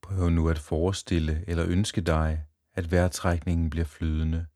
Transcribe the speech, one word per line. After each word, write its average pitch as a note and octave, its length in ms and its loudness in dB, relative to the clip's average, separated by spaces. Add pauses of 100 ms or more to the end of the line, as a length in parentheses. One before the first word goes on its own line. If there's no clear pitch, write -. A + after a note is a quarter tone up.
(160)
Prøv F2+ 140 2
nu E2 200 4
at D#2+ 100 0
forestille D#2+ 880 -2
eller E2+ 200 0
ønske F#2+ 340 0
dig, D#2 460 0 (260)
at E2+ 180 -4
vejrtrækningen E2+ 760 2
bliver D#2 160 -2
flydende. D#2+ 720 -2